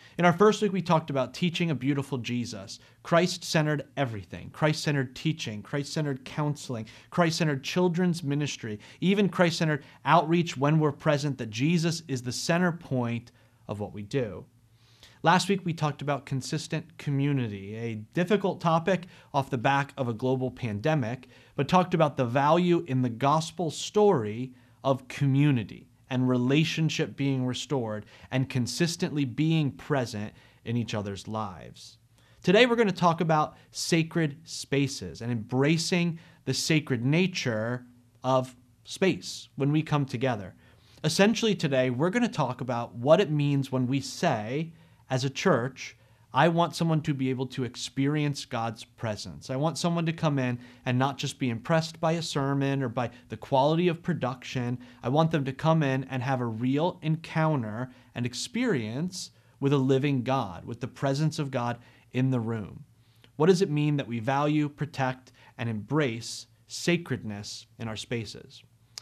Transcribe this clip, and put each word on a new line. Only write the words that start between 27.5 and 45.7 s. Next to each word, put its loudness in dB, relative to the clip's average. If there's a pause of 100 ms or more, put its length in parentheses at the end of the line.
and 0
consistently -2
being 2
present -4 (320)
in -4
each -2
other's -6
lives. -10 (440)
Today, 8
we're 4
gonna 4
talk 4
about 0 (140)
sacred 0
spaces -4
and -6
embracing 0 (280)
the 0
sacred 0
nature 0 (400)
of 0 (280)
space -4
when 0
we 2
come 0
together. -4 (500)
Essentially 2
today, 0
we're 0
gonna 0
talk -4
about -6
what 6
it 0
means 0
when 0
we 0
say, -2 (380)
as 0
a -2
church, -2 (360)